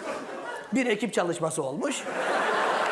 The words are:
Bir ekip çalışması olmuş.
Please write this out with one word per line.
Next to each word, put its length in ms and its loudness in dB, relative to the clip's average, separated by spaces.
Bir 120 4
ekip 280 2
çalışması 500 2
olmuş. 400 -2